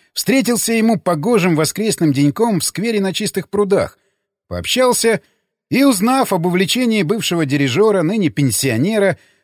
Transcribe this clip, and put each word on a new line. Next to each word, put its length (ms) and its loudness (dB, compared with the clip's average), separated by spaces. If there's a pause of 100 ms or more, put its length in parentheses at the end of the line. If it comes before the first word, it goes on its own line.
(120)
встретился 600 0
ему 260 2
погожим 560 0
воскресным 560 0
деньком 480 0
в 40 -4
сквере 360 -4
на 120 -2
Чистых 360 -6
прудах — 500 -2 (480)
пообщался 760 0 (480)
и, 140 0
узнав 500 2
об 140 0
увлечении 560 0
бывшего 420 -2
дирижера, 580 2
ныне 260 0
пенсионера, 920 0 (260)